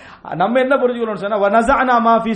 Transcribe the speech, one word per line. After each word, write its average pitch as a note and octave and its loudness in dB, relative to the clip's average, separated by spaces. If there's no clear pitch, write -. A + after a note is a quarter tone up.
நம்ம G#3 0
என்ன C4 0
புரிஞ்சுக்கணும்னு A#3+ -2
சொன்னா, G3+ -4
"வ G3+ 2
நஸஅனா A#3+ 2
மா A3+ 2
ஃபீ A3+ -4